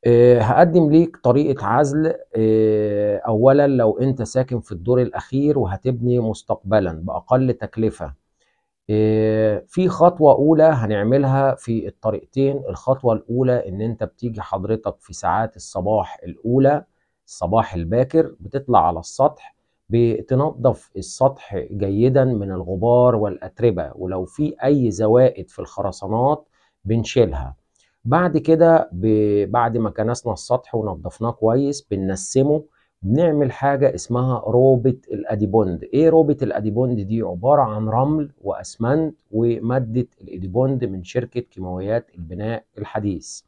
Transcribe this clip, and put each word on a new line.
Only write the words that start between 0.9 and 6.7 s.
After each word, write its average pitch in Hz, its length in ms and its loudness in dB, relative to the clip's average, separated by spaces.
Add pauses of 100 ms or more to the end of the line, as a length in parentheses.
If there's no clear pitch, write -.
ليك 165 260 4
طريقة 135 500 0
عزل. 147 480 0 (220)
آه، 107 800 2
أولًا 131 500 4
لو 120 320 2
أنت 131 240 -2
ساكن 127 380 -4
في - 120 -16
الدور 110 300 0
الأخير 139 560 -2
وهتبني 120 640 -2
مستقبلًا 104 720 -2